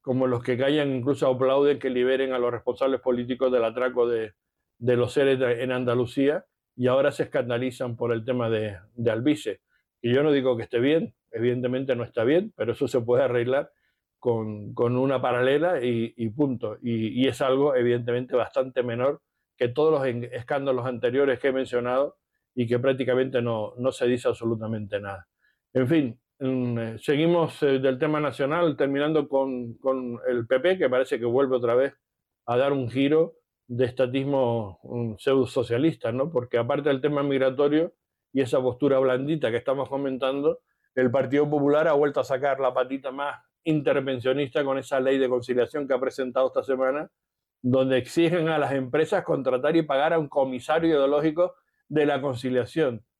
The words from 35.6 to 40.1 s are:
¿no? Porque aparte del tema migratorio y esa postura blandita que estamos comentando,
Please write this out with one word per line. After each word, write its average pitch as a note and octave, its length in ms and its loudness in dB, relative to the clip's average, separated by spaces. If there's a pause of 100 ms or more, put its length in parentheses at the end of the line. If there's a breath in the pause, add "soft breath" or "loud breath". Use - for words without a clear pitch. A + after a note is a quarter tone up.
¿no? C3+ 180 -4
Porque B2 280 -2
aparte C#3+ 300 0
del C3+ 120 0
tema D3 220 0
migratorio C#3+ 720 2 (380)
y C3 80 0
esa C3+ 200 2
postura C3 380 2
blandita C3+ 520 0
que A#2 60 -2
estamos C3 320 -2
comentando, C#3 720 -2 (340)